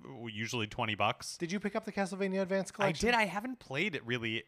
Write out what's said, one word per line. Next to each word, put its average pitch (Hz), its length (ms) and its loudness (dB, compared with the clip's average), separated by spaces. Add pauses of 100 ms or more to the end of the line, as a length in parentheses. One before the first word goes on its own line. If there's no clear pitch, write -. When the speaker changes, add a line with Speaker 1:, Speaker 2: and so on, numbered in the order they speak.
Speaker 1:
w-, 120 320 -10
usually 110 320 0
twenty 107 300 -2
bucks. 104 420 0
Speaker 2:
Did 170 140 -4
you 202 80 0
pick 208 160 -4
up 214 100 0
the 214 60 -6
Castlevania 190 500 0
Advance 190 300 0
Collection? 196 360 2
Speaker 1:
I 240 40 6
did. 240 40 6
I 220 100 6
haven't 208 340 -4
played 165 340 0
it 131 140 -4
really, 113 400 0